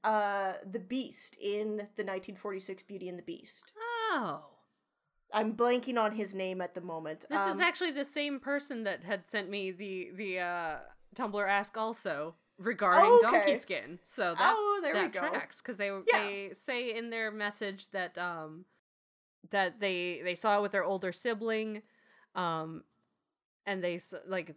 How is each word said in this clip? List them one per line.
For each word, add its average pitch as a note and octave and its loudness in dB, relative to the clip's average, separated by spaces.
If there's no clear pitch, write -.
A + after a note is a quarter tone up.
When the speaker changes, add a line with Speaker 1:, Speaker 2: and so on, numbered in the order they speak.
Speaker 1:
uh, G3+ 2
the A3 -6
Beast - -6
in G#3 -2
the G#3 -4
nineteen F#3+ -6
forty-six F#3+ -8
Beauty F#3 -10
and F3+ -8
the F3 -14
Beast. - -12
Speaker 2:
Oh. G4 -2
Speaker 1:
I'm A3 0
blanking A#3+ 2
on G#3+ 2
his G3+ -6
name F#3 -4
at F3 -6
the F3+ -6
moment. D#3+ -8
Speaker 2:
This D4+ 2
is D4 0
Speaker 1:
Um, - -4
Speaker 2:
actually F4 2
the C#4 -2
same C#4+ -2
person C#4 -4
that F#3+ -4
had G3 -4
sent G3 -4
me G3 -4
the, F#3+ -6
the, F#3+ -4
uh, F3 -2
Tumblr G#3 0
ask G3+ 2
also E3+ -4
regarding G#3 8
Speaker 1:
Oh, A#4+ 12
okay. A#3 6
Speaker 2:
Donkey G3 6
Skin. D#3 -6
So F3+ -2
that, F4 6
Speaker 1:
Oh, G#4 2
there C#4+ 0
we G#3 2
Speaker 2:
that A3 0
Speaker 1:
go. - -4
Speaker 2:
tracks, D#4 -6
'cause - -10
they, G3+ 0
Speaker 1:
Yeah. G3 -4
Speaker 2:
they G3+ 2
say A#3+ -4
in A#3 -6
their A3 -2
message G#3 -6
that, F3+ -4
um, E3+ -6
that G3 0
they, F3+ 0
they F3+ -2
saw G#3 4
it G#3 4
with G3 0
their F#3+ 2
older F#3 0
sibling, A3 -2
um, D#3+ -4
and F#3+ -2
they F3 0
s-, - -10
like, F3 -4